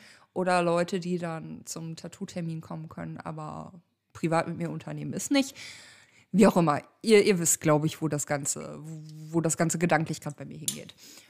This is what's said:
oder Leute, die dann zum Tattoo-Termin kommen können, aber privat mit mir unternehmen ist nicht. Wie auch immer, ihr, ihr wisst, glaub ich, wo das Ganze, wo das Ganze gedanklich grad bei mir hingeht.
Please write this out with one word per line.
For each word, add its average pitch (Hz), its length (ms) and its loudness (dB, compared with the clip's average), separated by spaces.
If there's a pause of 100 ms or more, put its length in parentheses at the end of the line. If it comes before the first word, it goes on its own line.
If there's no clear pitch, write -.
(320)
oder 180 300 2
Leute, 175 380 0
die 175 180 -4
dann 160 460 -10
zum 165 320 -10
Tattoo-Termin 165 640 -10
kommen 160 280 -12
können, 165 300 -12
aber 156 540 -12 (400)
privat 165 360 2
mit 170 100 -6
mir 165 120 -4
unternehmen 151 420 -8
ist - 180 -4
nicht. 269 260 2 (800)
Wie 190 120 10
auch 170 80 4
immer, 156 260 2 (180)
ihr, 208 240 8
ihr 190 140 6
wisst, 165 220 0
glaub 151 240 4
ich, - 180 -2
wo 156 60 0
das 147 180 -4
Ganze, 147 560 -6
wo 156 580 -6
das 160 160 0
Ganze 165 220 0
gedanklich 160 420 2
grad 147 160 -10
bei 139 80 -14
mir 143 140 -14
hingeht. - 340 -8 (380)